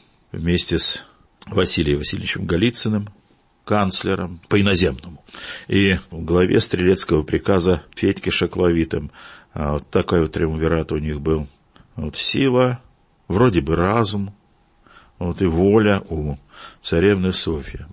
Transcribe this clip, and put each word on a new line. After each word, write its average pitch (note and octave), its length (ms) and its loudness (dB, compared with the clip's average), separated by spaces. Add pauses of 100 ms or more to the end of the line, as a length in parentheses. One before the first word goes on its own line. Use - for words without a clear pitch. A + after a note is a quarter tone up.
(320)
вместе E2+ 480 0
с - 260 0 (400)
Василием E2 540 0
Васильевичем F#2 460 -6
Голицыным, G#2 640 -2 (540)
канцлером F#2 840 -2
по G#2 120 2
иноземному, F#2 640 0 (440)
и G2 320 2 (100)
в D#2+ 140 -10
главе F2+ 360 4
стрелецкого F2+ 640 2
приказа F2 600 0 (120)
Федьки G2 340 -2
Шакловитым. E2+ 840 0 (420)
А, D2 200 -4
вот D2 160 -6
такой F2+ 320 2
вот D#2+ 100 0
триумвират D#2+ 600 -2
у D#2 60 -2
них D2+ 240 -6
был. D2+ 260 -2 (480)
Вот A2+ 200 -8
сила, B2+ 640 0 (480)
вроде F#2+ 340 4
бы D#2 140 0
разум, G2+ 580 0 (840)
вот F2 220 -4
и F#2+ 40 2
воля G2 640 4
у D2 280 -6 (440)
царевны F#2 520 2
Софьи. - 480 -4 (120)